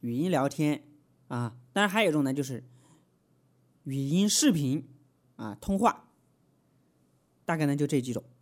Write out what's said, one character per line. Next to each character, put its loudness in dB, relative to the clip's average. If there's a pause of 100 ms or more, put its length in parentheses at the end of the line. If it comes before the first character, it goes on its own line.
语 -4
音 0
聊 2
天 -2 (420)
啊， -4 (160)
当 -2
然 2
还 0
有 4
一 4
种 2
呢 0
就 -2
是 -10 (1200)
语 -6
音 2
视 4
频 -2 (500)
啊， -10
通 -2
话， 2 (1400)
大 -2
概 0
呢 2
就 0
这 0
几 -6
种。 -6 (180)